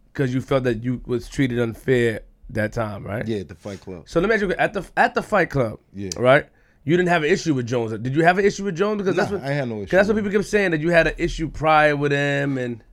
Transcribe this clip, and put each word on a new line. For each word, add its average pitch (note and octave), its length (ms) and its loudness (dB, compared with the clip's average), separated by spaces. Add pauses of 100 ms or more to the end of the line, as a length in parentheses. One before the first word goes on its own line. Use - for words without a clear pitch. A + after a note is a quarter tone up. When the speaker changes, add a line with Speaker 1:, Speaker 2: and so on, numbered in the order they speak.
(120)
Speaker 1:
'cause C3 200 -2
you C3 80 0
felt C3 240 0
that A#2 200 0
you B2 220 -4
was A#2+ 220 -4
treated B2+ 300 0
unfair A#2 640 0 (300)
that G#2+ 220 -4
time, G#2 320 -6
right? G#2+ 220 -8
Speaker 2:
Yeah, A2 120 -4
at F2 100 -8
the G2+ 60 -16
Fight G2 260 -12
Club. F#2 280 -16
Speaker 1:
So E3 120 2
let F#3+ 80 0
me A3+ 60 2
ask G#3 80 0
you, F3+ 100 -2
at D#3 200 0
the, - 140 -8 (100)
at A3 180 2
the G#3+ 80 0
Fight F#3 280 0
Club, B2 280 -2 (140)
Speaker 2:
Yeah. F#2+ 260 -8
Speaker 1:
right? B2+ 280 4 (380)
You D#3 120 2
didn't F3+ 120 2
have E3+ 160 2
an D3+ 60 0
issue E3 240 0
with B2+ 120 -2
Jones. A2+ 320 -2
Did C3 160 -4
you D#3+ 80 2
have F3+ 160 6
an G3+ 60 2
issue G3 200 0
with G3 120 -4
Jones? G#3 220 0
Because F#3 180 0
that's G3+ 160 0
Speaker 2:
Nah, G3+ 60 -4
Speaker 1:
what, B2+ 80 -8
Speaker 2:
I C#3 80 -2
had C3+ 140 -2
no A2+ 80 -6
issue G2+ 100 -8
Speaker 1:
'cause - 40 -16
that's F#3+ 180 4
what A3 80 0
Speaker 2:
with G#3+ 100 -2
Speaker 1:
people G3+ 120 0
kept G3 100 -2
saying, G3+ 220 0
that D#3 100 0
you E3 100 0
had E3 180 4
an - 100 -2
issue D#3+ 300 -4
prior D3+ 480 4
with C#3+ 160 0
him C#3 460 0
and A#2+ 340 -6